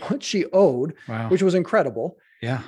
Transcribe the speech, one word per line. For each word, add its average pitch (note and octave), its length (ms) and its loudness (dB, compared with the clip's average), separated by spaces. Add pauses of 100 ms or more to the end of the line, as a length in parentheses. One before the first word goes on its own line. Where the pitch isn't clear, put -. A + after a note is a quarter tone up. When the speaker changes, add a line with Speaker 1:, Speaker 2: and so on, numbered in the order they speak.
Speaker 1:
what - 140 -4
she F#3+ 240 -2
owed, D#3+ 480 2 (140)
Speaker 2:
Wow. A2+ 200 -6
Speaker 1:
which F#3 140 2
was F#3 120 4
incredible. E3 640 0 (240)
Speaker 2:
Yeah. A#2 280 -4